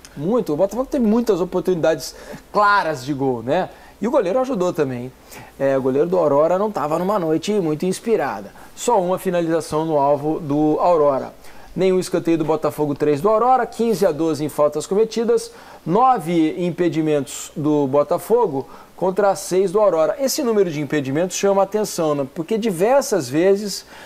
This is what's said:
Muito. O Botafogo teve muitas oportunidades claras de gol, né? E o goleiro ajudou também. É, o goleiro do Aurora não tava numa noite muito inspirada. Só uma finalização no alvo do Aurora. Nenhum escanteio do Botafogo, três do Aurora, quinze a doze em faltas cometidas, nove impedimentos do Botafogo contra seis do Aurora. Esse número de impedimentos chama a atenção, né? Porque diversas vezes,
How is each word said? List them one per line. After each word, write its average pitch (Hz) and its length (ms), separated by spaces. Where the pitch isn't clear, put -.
Muito. 170 380
O - 20
Botafogo 202 340
teve 262 160
muitas 214 360
oportunidades 170 760
claras 190 520
de 143 100
gol, 131 300
né? 160 260
E 202 60
o 240 40
goleiro 240 280
ajudou 226 320
também. 131 400
É, 135 180
o 131 40
goleiro 135 260
do 180 100
Aurora 156 400
não 214 140
tava 151 260
numa 190 220
noite 160 340
muito 160 320
inspirada. 151 640
Só 233 260
uma 180 180
finalização 160 640
no 160 120
alvo 143 420
do 151 400
Aurora. 147 540
Nenhum 185 240
escanteio 165 380
do 156 80
Botafogo, 151 500
três 147 260
do 196 80
Aurora, 233 360
quinze 220 400
a 190 60
doze 156 320
em 147 60
faltas 147 360
cometidas, 226 640
nove 175 720
impedimentos 160 1000
do 147 320
Botafogo 147 800
contra 190 380
seis 185 360
do 202 80
Aurora. 165 400
Esse 269 240
número 208 260
de 151 120
impedimentos 147 560
chama 196 240
a - 20
atenção, 190 500
né? 139 220
Porque 175 220
diversas 208 720
vezes, 190 560